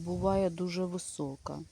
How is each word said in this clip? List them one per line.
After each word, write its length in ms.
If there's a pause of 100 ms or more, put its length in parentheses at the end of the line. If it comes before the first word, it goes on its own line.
буває 460
дуже 340
висока. 760 (140)